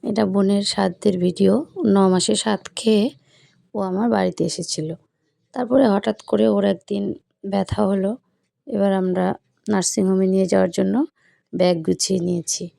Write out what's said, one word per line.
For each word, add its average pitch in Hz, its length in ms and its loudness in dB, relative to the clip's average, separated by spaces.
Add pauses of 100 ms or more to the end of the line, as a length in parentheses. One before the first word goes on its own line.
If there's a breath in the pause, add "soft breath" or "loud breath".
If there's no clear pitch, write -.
এটা 220 220 0
বোনের 202 380 2
শ্রাদ্ধের 196 540 -2
ভিডিও। 190 480 2 (200)
ন 196 240 4
মাসে 185 260 2
সাত 208 400 -4
খেয়ে 220 340 2 (640 soft breath)
ও 214 60 -6
আমার 190 300 -2
বাড়িতে 185 340 0
এসেছিল। 165 500 -6 (600)
তারপরে 254 340 2
হঠাৎ 208 340 0
করে 214 260 2
ওর 202 180 2
একদিন 202 480 -2 (320)
ব্যথা 196 400 -2
হলো। 196 320 -2 (480)
এবার 202 280 0
আমরা 185 400 0 (360)
নার্সিংহোমে 190 580 0
নিয়ে 190 180 2
যাওয়ার 185 240 2
জন্য 196 360 0 (500)
ব্যাগ 180 260 2
গুছিয়ে 180 380 -2
নিয়েছি। 175 600 -4